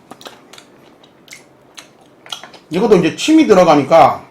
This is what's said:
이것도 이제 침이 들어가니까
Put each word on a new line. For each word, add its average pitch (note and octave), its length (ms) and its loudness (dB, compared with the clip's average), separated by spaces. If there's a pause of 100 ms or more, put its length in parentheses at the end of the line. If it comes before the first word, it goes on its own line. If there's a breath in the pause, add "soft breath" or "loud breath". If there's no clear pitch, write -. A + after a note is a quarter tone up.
(2750)
이것도 G#3 260 -2
이제 D#3+ 220 -2
침이 D#4 280 0
들어가니까 D#3+ 840 2